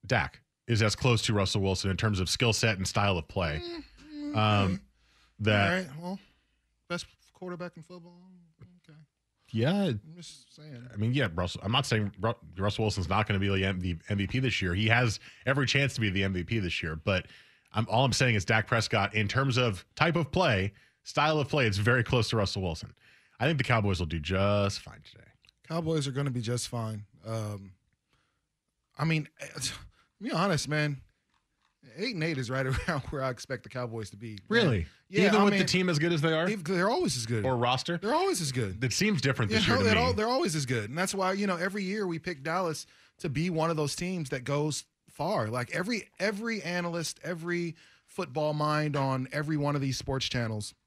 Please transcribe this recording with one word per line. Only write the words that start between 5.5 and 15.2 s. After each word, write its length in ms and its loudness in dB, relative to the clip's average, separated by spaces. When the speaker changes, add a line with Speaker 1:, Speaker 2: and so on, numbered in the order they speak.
Speaker 2:
All 60 2
right, 100 -2
well, 180 -6
best 160 -6
quarterback 420 -10
in 60 -20
football. 400 -20
Okay. 100 -20
Speaker 1:
Yeah. 320 2
Speaker 2:
I'm 180 0
just 400 -20
saying. 380 -18
Speaker 1:
I 20 -10
mean, 160 0
yeah, 220 2
Russell, 280 -2
I'm 100 -2
not 120 2
saying 280 0
Ru-, 120 0
Russell 280 0
Wilson's 260 0
not 160 4
gonna 120 0
be 100 0
the 180 2
M-, 140 -2
the 180 -2
M 80 0
V 100 0
P 120 -2
this 240 0
year. 120 0
He 140 2
has 320 2